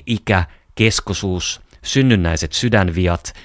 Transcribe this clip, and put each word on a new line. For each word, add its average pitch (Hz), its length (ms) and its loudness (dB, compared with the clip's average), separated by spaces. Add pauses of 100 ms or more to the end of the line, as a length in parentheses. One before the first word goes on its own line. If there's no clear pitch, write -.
ikä, 101 400 0 (300)
keskosuus, 98 840 -2 (220)
synnynnäiset 92 720 0
sydänviat, 90 800 0 (120)